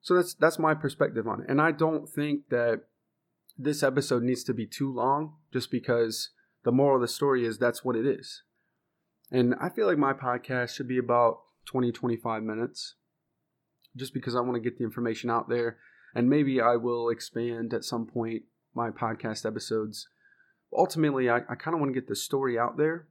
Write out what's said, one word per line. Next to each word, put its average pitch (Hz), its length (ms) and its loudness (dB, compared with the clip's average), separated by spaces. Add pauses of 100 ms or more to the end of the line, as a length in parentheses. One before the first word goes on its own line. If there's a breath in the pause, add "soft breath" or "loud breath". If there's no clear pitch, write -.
So 180 120 2
that's, 175 200 4
that's 160 240 2
my 156 160 4
perspective 135 520 -2
on 104 140 -4
it. - 80 -12
And 139 120 2
I 160 120 4
don't 156 360 0
think 147 420 -4
that 120 320 2 (720)
this 143 260 -2
episode 131 400 2
needs 127 220 0
to 120 100 -2
be 110 120 -4
too 135 260 -4
long, 139 440 0 (160)
just 123 180 -4
because 117 600 0 (340)
the 117 80 2
moral 139 240 6
of 123 40 4
the 120 80 2
story 131 380 2
is 107 120 -4
that's 120 260 0
what 123 120 0
it 117 100 0
is. - 360 -4 (880)
And 127 300 4
I 180 100 -4
feel 220 160 0
like 170 120 4
my 139 140 4
podcast 123 600 -4
should 127 140 -10
be 127 100 0
about 120 420 4 (240)
twenty, 123 260 0
twenty-five 113 520 -4
minutes, 110 520 -6 (1000)
just 127 160 -10
because 123 240 -4
I 123 40 4
wanna 123 200 -2
get 117 180 -4
the 120 60 -2
information 117 460 -4
out 117 180 -2
there. 117 300 -2 (360 soft breath)
And 123 140 4
maybe 135 320 4
I 120 160 4
will 117 320 0
expand 117 640 -4
at 117 120 -4
some 117 220 -4
point 113 360 -6 (320)
my 117 160 -4
podcast 110 560 -6
episodes. 107 640 -4 (640 soft breath)
Ultimately, 143 580 2
I, 120 80 4 (100)
I 120 80 -8
kinda 165 220 -4
wanna 139 140 0
get 127 140 -4
the 104 80 -6
story 131 440 -2
out 120 180 0
there 160 340 -2